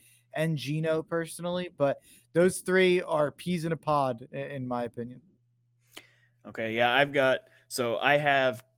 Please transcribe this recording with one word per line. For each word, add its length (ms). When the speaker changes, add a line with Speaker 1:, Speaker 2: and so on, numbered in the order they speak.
Speaker 1:
and 240
Geno 460
personally, 760
but 240
those 260
three 440
are 280
peas 360
in 60
a 40
pod, 560
i-, 40
in 300
my 180
opinion. 360
Speaker 2:
Okay, 240
yeah, 220
I've 180
got, 280
so 300
I 180
have 480